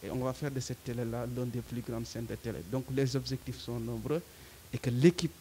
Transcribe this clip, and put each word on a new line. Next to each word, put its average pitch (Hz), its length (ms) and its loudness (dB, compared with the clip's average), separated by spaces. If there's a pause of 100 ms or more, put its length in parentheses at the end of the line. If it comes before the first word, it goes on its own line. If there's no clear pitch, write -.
et - 80 -4
on 127 120 0
va 127 100 0
faire 143 180 -2
de 131 80 -2
cette - 240 -6
télé-là 120 420 -2
l'une 123 240 -2
des 117 120 -2
plus 117 200 -4
grandes 117 240 -2
chaînes 117 220 -4
de 113 80 -4
télé. 107 240 -4 (120)
Donc 131 120 0 (120)
les 135 200 4
objectifs 127 420 -2
sont 120 220 -4
nombreux 117 420 0 (500)
et 127 60 -2
que 127 140 2
l'équipe 160 500 8